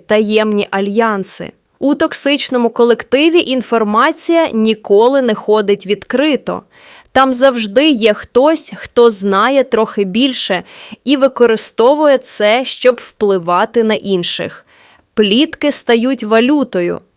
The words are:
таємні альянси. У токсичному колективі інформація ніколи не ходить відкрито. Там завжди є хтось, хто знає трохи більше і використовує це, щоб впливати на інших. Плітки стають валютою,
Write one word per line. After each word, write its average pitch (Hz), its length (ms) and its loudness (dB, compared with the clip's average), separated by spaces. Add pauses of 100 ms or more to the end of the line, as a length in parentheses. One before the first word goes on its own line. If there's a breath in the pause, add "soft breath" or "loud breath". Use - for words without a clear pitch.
таємні 214 640 0
альянси. 202 800 -4 (300)
У 277 140 0
токсичному 277 760 -2
колективі 247 680 2
інформація 262 1120 0
ніколи 220 680 2
не 226 140 0
ходить 208 520 -2
відкрито. 208 760 -2 (480 loud breath)
Там 262 220 2
завжди 247 560 2
є 220 240 2
хтось, 294 640 0
хто - 340 2
знає 214 540 0
трохи 226 400 -2
більше 202 600 -2 (420 loud breath)
і 277 120 2
використовує 262 1000 2
це, 233 480 -2
щоб 247 380 0
впливати 196 800 -2
на 220 100 0
інших. 180 720 -6 (480 soft breath)
Плітки 262 580 2
стають 240 520 0
валютою, 226 800 0 (160)